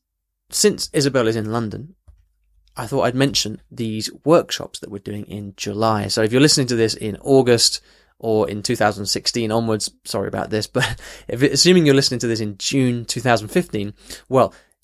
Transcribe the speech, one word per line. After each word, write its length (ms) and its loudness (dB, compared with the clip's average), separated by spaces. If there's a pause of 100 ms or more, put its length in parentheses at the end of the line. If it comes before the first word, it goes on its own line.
(500)
since 420 0
Isabel 340 2
is 80 0
in 160 -4
London, 460 -6 (800)
I 100 -8
thought 160 -2
I'd 140 0
mention 460 -2 (100)
these 400 -6 (120)
workshops 540 0
that 140 -14
we're 60 -10
doing 260 -10
in 320 -12
July. 500 -2
So 160 -2
if 80 2
you're 100 4
listening 280 4
to 80 -2
this 180 2
in 260 -8
August 600 4 (400)
or 280 0
in 140 -8
two 140 -2
thousand 300 0
sixteen 440 -2
onwards, 400 -2 (140)
sorry 240 -4
about 220 -6
this, 160 -2
<laughs> 20 -20
but 320 -2 (260)
if, 160 -2
assuming 420 4
you're 120 6
listening 240 0
to 80 -2
this 100 -2
in 200 -6
June 460 -2
two 160 -6
thousand 280 2
fifteen, 460 -4 (340)
well, 260 4 (300)